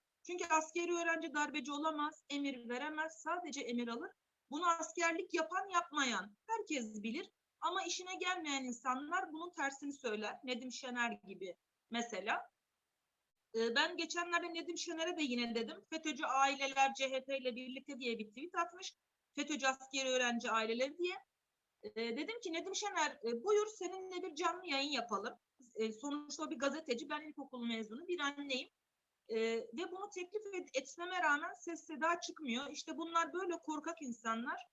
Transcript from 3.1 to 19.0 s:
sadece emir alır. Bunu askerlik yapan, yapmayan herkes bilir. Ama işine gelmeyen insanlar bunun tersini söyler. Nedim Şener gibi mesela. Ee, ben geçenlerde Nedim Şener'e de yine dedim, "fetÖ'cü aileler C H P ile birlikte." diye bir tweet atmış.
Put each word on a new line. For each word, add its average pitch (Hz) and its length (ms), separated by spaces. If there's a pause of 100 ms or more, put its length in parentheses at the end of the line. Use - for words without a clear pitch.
sadece 320 480
emir 240 260
alır. 262 240 (400)
Bunu 339 180
askerlik 339 640
yapan, 339 340
yapmayan 277 680 (120)
herkes 254 560
bilir. 240 260 (320)
Ama 359 220
işine 370 320
gelmeyen 320 480
insanlar 294 680
bunun 339 200
tersini 277 400
söyler. 214 500
Nedim 254 280
Şener 240 400
gibi 185 440 (360)
mesela. 233 600 (1040)
Ee, 226 200
ben 320 220
geçenlerde 339 560
Nedim 330 240
Şener'e 339 400
de 311 60
yine 240 320
dedim, 226 220 (120)
"fetÖ'cü 311 340
aileler 269 720
C 269 180
H 262 120
P 269 140
ile 254 180
birlikte." 262 440
diye 233 200
bir 208 100
tweet 330 260
atmış. 359 400 (400)